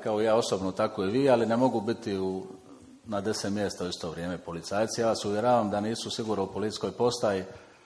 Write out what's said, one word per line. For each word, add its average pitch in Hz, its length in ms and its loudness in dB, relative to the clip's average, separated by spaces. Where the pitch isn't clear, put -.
kao 107 180 0
ja 110 140 4
osobno, 95 380 2
tako 107 320 0
i 95 60 0
vi, 135 200 4
ali 117 160 6
ne 113 100 2
mogu 120 240 4
biti 104 380 -2
u, 95 280 -2
na 104 160 -4
deset 101 320 -2
mjesta 101 320 -2
u 87 40 -2
isto 87 220 -6
vrijeme 85 280 -4
policajci. 98 600 -4
Ja 113 60 2
vas 107 180 0
uvjeravam 107 460 2
da 104 100 0
nisu 110 300 -4
sigurno 107 340 -2
u 95 80 -6
policijskoj 104 400 -4
postaji 110 520 0